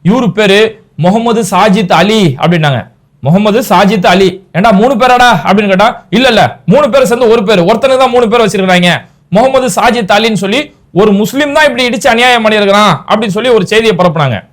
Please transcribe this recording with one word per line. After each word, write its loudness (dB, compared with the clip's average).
இவரு 0
பேரு 0
முகமது 0
சாஜித் 2
அலி 2
அப்படின்னாங்க. -2
முகமது 0
சாஜித் 0
அலி, 0
"ஏண்டா 0
மூணு 2
பேராடா?" 2
அப்படின்னு -2
கேட்டா, 0
"இல்ல, 0
இல்ல, 0
மூணு 2
பேர் 2
சேர்ந்து 0
ஒரு 2
பேர், 0
ஒருத்தனுக்கு 0
தான் 2
மூணு 0
பேர் 0
வச்சிருக்காங்க, 0
முகமது 0
சாஜித் -2
அலின்னு 0
சொல்லி -4
ஒரு 2
முஸ்லீம் -2
தான் 2
இப்படி -2
இடிச்சு -4
அநியாயம் 0
பண்ணியிருக்கிறான்" 0
அப்படின்னு -2
சொல்லி -4
ஒரு 2
செய்தியை 0
பரப்புனாங்க. -2